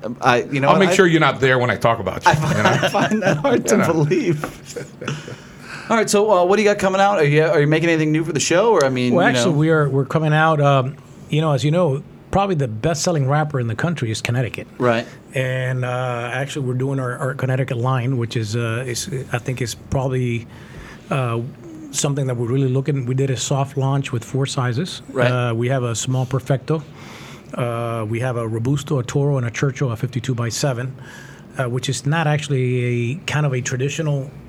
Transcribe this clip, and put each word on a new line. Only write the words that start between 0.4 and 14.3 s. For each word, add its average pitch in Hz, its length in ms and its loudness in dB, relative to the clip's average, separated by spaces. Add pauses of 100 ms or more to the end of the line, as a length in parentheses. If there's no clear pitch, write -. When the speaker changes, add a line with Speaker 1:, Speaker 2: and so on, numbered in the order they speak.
Speaker 1:
you 135 180 -2
know 139 80 4
Speaker 2:
I'll - 60 8
Speaker 1:
what? - 60 4
Speaker 2:
make 180 100 4
Speaker 1:
I 180 40 4
Speaker 2:
sure 196 120 8
you're 160 140 4
not 143 200 2
there 131 180 4
when 123 120 2
I 98 60 0
talk 117 240 2
about 92 240 -6
you, - 60 8
Speaker 1:
<laughs> - 20 6
I - 20 6
find, 151 240 0
Speaker 2:
you 107 40 2
know? - 80 6
Speaker 1:
I 170 200 0
find 208 320 0
that - 160 2
hard 151 300 0
to 185 80 4
Speaker 2:
You 196 40 4
know? 165 140 2
Speaker 1:
believe. 160 500 0 (1500)
All 226 80 2
right, 214 100 2
so, 208 220 4
uh, 180 160 6
what 190 100 4
do 214 60 4
you 202 60 6
got 208 100 2
coming 190 220 2
out? 202 180 4
Are 156 60 4
you, 147 180 4
are 160 180 4
you 147 60 4
making 160 240 4
anything 160 200 2
new 156 140 2
for 170 80 -6
the 143 80 0
show, 202 320 4
or, 156 140 6
I - 20 4
mean, 123 240 2
Speaker 3:
Well, 175 160 4
Speaker 1:
you 240 80 2
Speaker 3:
actually, 127 160 2
Speaker 1:
know? 143 60 2
Speaker 3:
we 156 120 4
are, 151 200 4
we're 135 160 2
coming 156 260 0
out, 156 280 4
um, 139 360 2 (320)
you 151 140 0
know, 156 100 2
as 127 100 0
you 147 80 2
know, 156 320 2 (280)
probably 196 240 2
the 139 140 0
best-selling 147 600 0
rapper 147 320 0
in 120 60 -2
the 113 80 -2
country 139 360 -2
is 110 120 -4
Connecticut. 120 440 -2 (120)